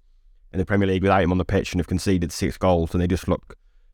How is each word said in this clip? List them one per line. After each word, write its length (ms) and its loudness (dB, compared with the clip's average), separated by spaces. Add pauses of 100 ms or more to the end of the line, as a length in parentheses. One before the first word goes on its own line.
(520)
in 60 -4
the 80 -2
Premier 200 2
League 160 0
without 200 4
him 100 2
on 60 2
the 60 0
pitch 280 -2
and 80 0
have 80 -4
conceded 420 0
six 260 -4
goals, 360 0
and 100 0
they 40 0
just 200 -2
look 300 -4 (380)